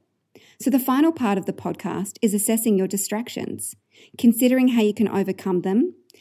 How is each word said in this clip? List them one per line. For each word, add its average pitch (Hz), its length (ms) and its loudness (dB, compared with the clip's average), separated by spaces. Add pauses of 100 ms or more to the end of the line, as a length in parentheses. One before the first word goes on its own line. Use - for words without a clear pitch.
(600)
So 269 100 -2
the 262 100 4
final 277 340 2
part 208 240 0
of 190 80 -6
the - 80 -4
podcast 175 680 -8
is 202 120 -4
assessing 220 440 0
your 190 100 0
distractions, - 880 -8 (420)
considering 254 520 4
how 233 120 2
you 208 120 2
can 208 140 2
overcome 190 540 -2
them, 220 320 0 (280)